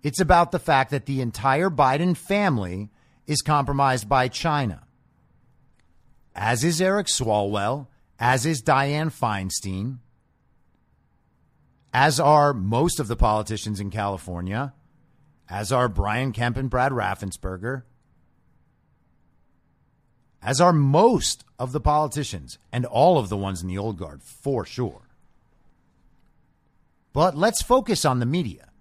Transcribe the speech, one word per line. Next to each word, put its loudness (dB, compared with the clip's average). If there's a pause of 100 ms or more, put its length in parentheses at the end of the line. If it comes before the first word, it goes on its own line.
It's -4
about 4
the -2
fact 2
that -4
the -2
entire 0
Biden 2
family -2 (340)
is -2
compromised 0
by 2
China, -4 (1500)
as -2
is 0
Eric 0
Swalwell, -2 (340)
as 2
is -2
Dianne 0
Feinstein, -4 (1900)
as 4
are 6
most 0
of -4
the -4
politicians 0
in -6
California, -6 (760)
as -6
are 2
Brian -2
Kemp -2
and -4
Brad 0
Raffensperger, -6 (2500)
as -2
are 6
most 4 (120)
of -6
the -4
politicians -2 (160)
and -2
all 4
of 0
the -2
ones -4
in -8
the -6
old -6
guard, -14
for -6
sure. -8 (2000)
But 2
let's 2
focus 2
on 2
the 0
media -4 (120)